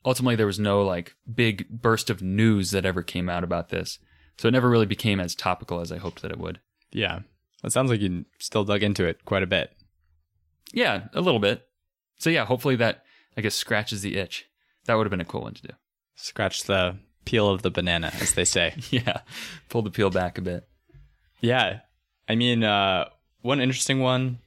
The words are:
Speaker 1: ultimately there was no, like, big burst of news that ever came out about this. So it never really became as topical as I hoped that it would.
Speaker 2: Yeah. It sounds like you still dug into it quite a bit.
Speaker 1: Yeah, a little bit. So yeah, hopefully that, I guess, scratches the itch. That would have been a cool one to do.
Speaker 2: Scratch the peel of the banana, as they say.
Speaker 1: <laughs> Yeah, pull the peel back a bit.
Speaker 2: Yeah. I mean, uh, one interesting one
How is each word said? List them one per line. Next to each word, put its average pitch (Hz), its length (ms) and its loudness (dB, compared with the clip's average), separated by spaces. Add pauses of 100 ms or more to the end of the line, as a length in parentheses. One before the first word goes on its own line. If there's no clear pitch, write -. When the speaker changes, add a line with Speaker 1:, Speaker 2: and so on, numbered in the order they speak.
Speaker 1:
ultimately 127 320 2
there 110 120 4
was 98 120 -2
no, 101 240 2
like, 90 320 -4 (160)
big 110 380 0
burst 113 400 0
of 92 120 -2
news 98 500 2
that 98 140 0
ever 90 180 0
came 90 260 -4
out 90 140 -2
about 87 260 -4
this. 90 300 -6 (380)
So - 100 0
it 117 40 6
never 123 180 4
really 113 160 6
became 101 340 0
as 90 160 -4
topical 87 440 -4
as 85 120 -8
I 85 60 -8
hoped 90 240 -10
that 82 100 -10
it 82 80 -10
would. 85 200 -8 (320)
Speaker 2:
Yeah. 92 280 -2 (440)
It - 80 -4
sounds 131 180 2
like 110 120 2
you 92 240 -2 (140)
still - 260 -2
dug 104 180 2
into 101 220 2
it 85 200 -4
quite 95 180 0
a 90 40 -2
bit. 87 240 0 (1000)
Speaker 1:
Yeah, 117 400 0
a - 80 -2
little 160 180 2
bit. 101 280 0 (500)
So - 120 0
yeah, 147 160 2
hopefully 127 320 2
that, 113 260 0 (340)
I 113 40 -6
guess, 104 140 0
scratches 107 460 -2
the 98 160 -4
itch. - 280 -8 (400)
That 117 100 2
would 110 100 2
have 101 60 -2
been 90 100 -2
a 82 40 -6
cool - 160 -8
one 57 140 -10
to - 60 -20
do. - 120 -18 (420)
Speaker 2:
Scratch - 480 -6
the 92 340 0 (280)
peel 104 240 4
of 95 120 0
the 90 100 0
banana, 85 400 0 (100)
as - 140 -2
they 92 100 2
say. 85 380 2
Speaker 1:
<laughs> - 80 -14
Yeah, 120 300 -2 (480)
pull 120 120 0
the 107 100 -4
peel 101 200 2
back 90 260 -2
a 95 40 -6
bit. 87 260 -6 (720)
Speaker 2:
Yeah. 117 380 2 (500)
I 113 60 2
mean, 120 280 2
uh, 98 460 2 (320)
one 139 180 0
interesting 131 400 0
one 127 480 0